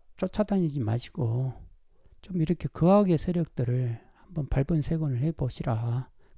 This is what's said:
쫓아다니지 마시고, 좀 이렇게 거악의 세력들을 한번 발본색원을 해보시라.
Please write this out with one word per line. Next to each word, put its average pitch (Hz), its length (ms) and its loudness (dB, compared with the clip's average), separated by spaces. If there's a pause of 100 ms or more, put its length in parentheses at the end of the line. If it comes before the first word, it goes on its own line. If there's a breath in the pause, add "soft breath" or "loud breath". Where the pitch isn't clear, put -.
(180)
쫓아다니지 185 600 0
마시고, 120 760 -2 (680)
좀 180 220 -2
이렇게 156 260 0
거악의 185 480 6
세력들을 127 840 -2 (160)
한번 147 340 -8
발본색원을 147 720 0
해보시라. 120 880 -4 (280)